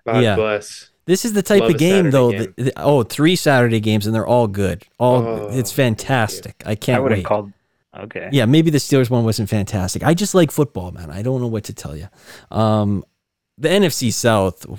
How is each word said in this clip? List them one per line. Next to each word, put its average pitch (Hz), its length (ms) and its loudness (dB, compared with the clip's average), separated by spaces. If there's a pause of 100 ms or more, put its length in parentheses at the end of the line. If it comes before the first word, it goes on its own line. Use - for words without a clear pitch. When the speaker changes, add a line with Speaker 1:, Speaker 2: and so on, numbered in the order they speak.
Speaker 1:
God 113 180 0
Speaker 2:
Yeah. 107 120 2
Speaker 1:
bless. 107 540 -4 (160)
Speaker 2:
This 180 180 0
is 233 80 -4
the 208 120 0
type 202 180 4
Speaker 1:
Love - 80 2
Speaker 2:
of 165 60 2
Speaker 1:
a 131 40 -2
Speaker 2:
game, 175 320 4
Speaker 1:
Saturday - 0 -
Speaker 2:
though. 127 200 4
Speaker 1:
game. 98 260 -4
Speaker 2:
That, 120 80 -4
that, 135 120 -2
oh, 143 260 2
three 165 340 0
Saturday 123 420 2
games, 107 260 0
and 110 80 -2
they're 110 140 -2
all 120 200 2
good. 98 360 -4 (160)
All, 123 160 4 (100)
Speaker 1:
Oh, 110 260 -6
Speaker 2:
it's 123 200 -4
Speaker 1:
thank 120 280 0
you. - 60 -14
Speaker 2:
fantastic. - 600 -4
I - 60 -6
Speaker 3:
I 107 40 -2
Speaker 2:
can't 127 280 -2
Speaker 3:
would've 113 160 0
Speaker 2:
wait. 90 60 -6
Speaker 3:
called. 104 280 -4 (440)
Okay. 98 360 -14
Speaker 2:
Yeah, 127 120 2
maybe 156 240 4
the 147 100 2
Steelers 131 300 2
one 120 140 2
wasn't 110 260 0
fantastic. 101 540 -4
I 151 100 2
just 196 220 -2
like 175 160 4
football, 92 400 -4
man. 85 180 -16
I 87 120 -10
don't 127 180 -2
know 123 80 -4
what 110 180 -4
to - 80 -12
tell 73 220 -12
you. 82 120 -14 (440)
Um, 107 540 0 (520)
the 147 120 -2
N 196 140 4
F 165 100 2
C 120 180 -2
South, 101 520 0 (160)